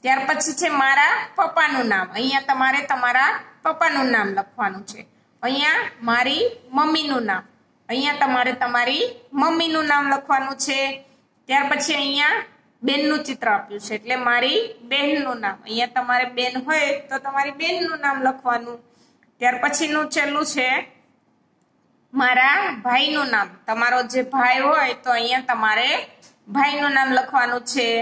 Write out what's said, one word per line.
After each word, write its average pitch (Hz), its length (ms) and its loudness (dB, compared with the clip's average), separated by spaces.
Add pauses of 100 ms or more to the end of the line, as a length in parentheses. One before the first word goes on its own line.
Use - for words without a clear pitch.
ત્યાર 269 200 2
પછી 302 320 -2
છે 349 100 0 (120)
મારા 277 320 4 (240)
પપ્પાનું 302 540 2
નામ. 185 160 0 (100)
અહીંયા 262 320 0
તમારે 262 320 2 (100)
તમારા 254 400 4 (320)
પપ્પાનું 311 520 2
નામ 214 120 2 (100)
લખવાનું 196 540 -4
છે. - 100 -18 (440)
અહીંયા 294 360 0 (280)
મારી 262 340 2 (340)
મમ્મીનું 294 520 0
નામ. 185 140 -2 (460)
અહીંયા 285 320 -2
તમારે 254 400 2
તમારી 247 420 0 (380)
મમ્મીનું 320 500 0
નામ 285 220 2
લખવાનું 269 520 -2
છે. 269 120 -2 (680)
ત્યાર 269 240 2
પછી 294 300 -2
અહીંયા 285 360 0 (480)
બેનનું 294 420 0
ચિત્ર 247 260 -2
આપ્યું 208 340 -4
છે, 220 100 -6
એટલે 226 180 -4 (120)
મારી 247 320 2 (320)
બહેનનું 285 540 -2
નામ. 190 200 -6
અહીંયા 240 320 -4
તમારે 247 280 0 (120)
બેન 254 180 -2 (120)
હોય 302 200 2 (220)
તો 269 160 -4
તમારી 277 360 -2
બેનનું 339 440 -2
નામ 277 120 0 (100)
લખવાનું. 240 520 -4 (600)
ત્યાર 247 240 0
પછીનું 302 520 0
છેલ્લું 294 380 -2
છે 254 140 0 (1500)
મારા 254 360 4 (280)
ભાઈનું 277 500 0
નામ. 196 140 0 (180)
તમારો 240 320 2 (140)
જે 254 100 2 (100)
ભાઈ 262 360 2
હોય 277 340 2
તો 254 140 0
અહીંયા 254 340 -2
તમારે 220 400 2 (640)
ભાઈનું 285 420 0
નામ 269 120 2 (100)
લખવાનું 247 440 0 (100)
છે. 247 140 0 (140)